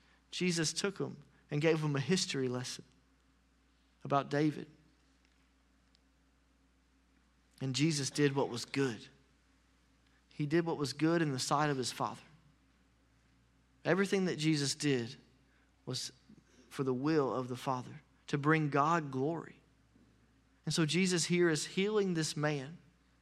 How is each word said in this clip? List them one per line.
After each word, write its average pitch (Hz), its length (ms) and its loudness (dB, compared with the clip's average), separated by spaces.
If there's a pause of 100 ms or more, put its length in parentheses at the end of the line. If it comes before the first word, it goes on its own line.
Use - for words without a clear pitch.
(300)
Jesus 170 420 0
took - 280 -4
them 135 180 -6 (320)
and 147 100 -2
gave 160 220 2
them 147 140 0
a 135 40 0
history 139 480 -2
lesson 123 380 -6 (1200)
about 139 240 0
David. 147 380 0 (3000)
And 135 140 -4
Jesus 143 340 2
did 143 260 2
what 131 140 2
was 117 160 -6
good. 135 320 -2 (1400)
He 151 120 -4
did 165 200 2
what 156 120 -2
was 131 160 -4
good 165 280 2
in 151 100 2
the 127 80 -2
sight 147 300 2
of 139 80 0
his 120 140 -4
Father. 117 300 -6 (1600)
Everything 190 400 2
that 156 120 -2
Jesus 151 380 2
did 127 400 0 (720)
was - 240 -6 (580)
for - 140 -6
the 131 100 0
will 139 400 2
of 127 140 -2
the 123 80 -6
Father, 127 460 -6 (260)
to 151 100 -2
bring 151 320 2
God 147 420 2
glory. 139 440 -4 (1080)
And 156 80 -4
so 165 120 2
Jesus 175 400 2
here 175 240 4
is 151 160 0
healing 196 480 0
this 156 240 -2
man. 147 400 -4 (440)